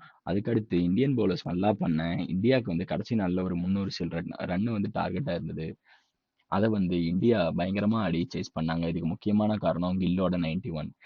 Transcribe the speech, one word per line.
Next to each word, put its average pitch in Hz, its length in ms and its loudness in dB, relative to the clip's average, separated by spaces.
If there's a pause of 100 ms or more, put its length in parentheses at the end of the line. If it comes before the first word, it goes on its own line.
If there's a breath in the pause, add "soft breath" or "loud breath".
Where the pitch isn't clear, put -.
(260 loud breath)
அதுக்கடுத்து 107 540 0
இந்தியன் 107 360 2
பவுலர்ஸ் 95 300 0
நல்லா 95 260 2
பண்ண 87 280 0 (240)
இந்தியாவுக்கு 117 480 2
வந்து 85 160 -2
கடைசி 101 280 -2
நாள்ல 92 260 0
ஒரு 90 140 -2
முந்நூறு 95 360 -2
சில்லற 82 280 -4 (260)
ரன் 95 220 0
வந்து 107 240 -2
டார்கெட்டா 90 420 -2
இருந்தது. 82 340 -6 (840 soft breath)
அதை 101 160 2
வந்து 92 360 2
இந்தியா 92 340 4 (140)
பயங்கரமா 101 480 0
ஆடி 87 280 0
சேஸ் 92 260 -8
பண்ணாங்க. 82 340 -2
இதுக்கு 85 200 -2
முக்கியமான 107 480 2
காரணம் 90 440 0
கில்லோட 90 380 2
நைன்டி 82 340 -2
ஒன். 78 200 -8 (120 loud breath)